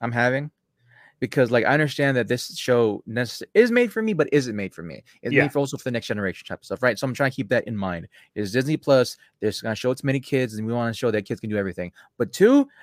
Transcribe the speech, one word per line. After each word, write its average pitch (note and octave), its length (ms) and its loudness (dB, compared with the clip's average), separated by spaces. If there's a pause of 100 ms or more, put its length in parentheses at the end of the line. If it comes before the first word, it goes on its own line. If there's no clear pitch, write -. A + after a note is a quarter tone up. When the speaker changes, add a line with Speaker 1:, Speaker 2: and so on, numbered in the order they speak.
Speaker 1:
I'm A#2+ 100 -4
having. B2+ 400 0 (680)
Because, B2 320 2
like, A#2+ 140 4
I B2+ 80 4
understand C#3+ 440 2
that A#2 100 0
this - 300 -4
show A#2 500 2
necess-, A2+ 360 -6 (100)
is A#3 180 6
made A#3+ 220 2
for A3+ 80 -4
me, A3 120 -2
but D#3 180 2
is C#3 160 2
it A2+ 80 -6
made G2 180 -6
for - 80 -16
me? E2+ 220 -14 (180)
It's A#2+ 100 -4
Speaker 2:
Yeah. C#3 120 4
Speaker 1:
made C#3+ 80 0
for D3 80 -2
also C3+ 180 -4
for - 60 -16
the C3 80 -4
next A#2 160 -6
generation G2+ 400 -6
type - 140 -12
of - 40 -20
stuff, - 160 -6
right? A#2+ 160 2
So - 80 -4
I'm C3 80 -4
trying C3+ 160 0
to C3 60 -8
keep A#2+ 140 -6
that A#2+ 180 2
in A2 100 -6
mind. F#2 300 -4 (260)
It's G#2 180 -4
Disney C3 240 0
Plus. C3+ 420 2 (220)
They're G#2 120 -2
just - 100 -10
gonna A2+ 140 -4
show B2+ 160 -2
it C3+ 80 -4
to - 80 -12
many C#3 120 0
kids, B2+ 360 -2
and G#2+ 100 -6
we A2+ 80 -4
wanna A#2 220 -2
show A#2+ 160 0
that G#2 140 -2
kids - 140 -6
can A2 120 -8
do G#2+ 60 -2
everything. F#2 340 -4 (260)
But - 160 -2
two, C4+ 340 6 (160)